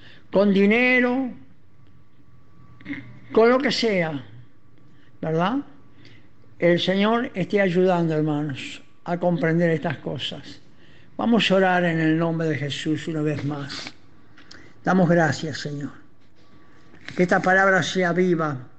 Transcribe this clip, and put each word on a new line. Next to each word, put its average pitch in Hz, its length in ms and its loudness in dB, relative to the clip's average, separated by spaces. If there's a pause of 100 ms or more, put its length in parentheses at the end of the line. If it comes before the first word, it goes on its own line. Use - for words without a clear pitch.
(300)
Con 202 220 4
dinero, 247 800 2 (2000)
con 226 160 6
lo 254 100 4
que 262 140 0
sea, 170 520 -2 (960)
¿verdad? 170 380 0 (1000)
El 175 200 4
Señor 208 560 0
esté 196 260 -2
ayudando, 175 540 2
hermanos, 151 680 -4 (220)
a 175 140 -4
comprender 170 520 2
estas 151 280 -2
cosas. - 640 -10 (560)
Vamos 220 340 2
a 185 60 4
orar 180 280 4
en 165 140 2
el 160 200 2
nombre 165 300 0
de 147 80 -2
Jesús 151 520 -4
una 156 140 -4
vez 147 220 -2
más. 143 480 -8 (920)
Damos 180 240 4
gracias, 160 500 2
Señor. 143 320 -8 (1300)
Que 180 80 4
esta 185 180 2
palabra 190 400 4
sea 175 300 0
viva 165 560 0 (100)